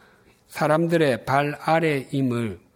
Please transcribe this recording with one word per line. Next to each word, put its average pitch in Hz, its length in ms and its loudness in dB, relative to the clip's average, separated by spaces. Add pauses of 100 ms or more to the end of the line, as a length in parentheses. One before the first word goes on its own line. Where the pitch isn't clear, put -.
(480)
사람들의 160 760 2
발 143 360 0
아래임을 131 1000 -2 (160)